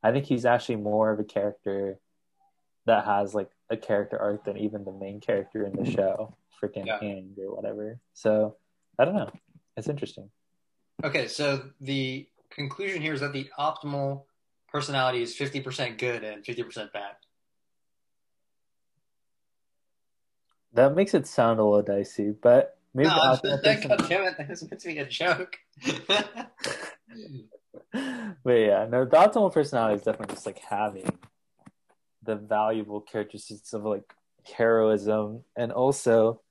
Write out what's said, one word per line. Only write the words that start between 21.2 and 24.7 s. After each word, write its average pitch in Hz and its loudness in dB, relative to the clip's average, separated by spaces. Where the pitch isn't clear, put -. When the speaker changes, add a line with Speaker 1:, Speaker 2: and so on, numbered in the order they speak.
Speaker 1:
sound 113 4
a 107 6
little 104 6
dicey, 101 -2
but 120 6
maybe 139 4
Speaker 2:
No, 175 4
Speaker 1:
the 160 4
optimal - -2
Speaker 2:
<laughs> - -
that, 214 6
Speaker 1:
person- 214 -6
Speaker 2:
God - 0
damn 190 2
it, 180 -4
that 143 -10
was 170 -12
meant - -14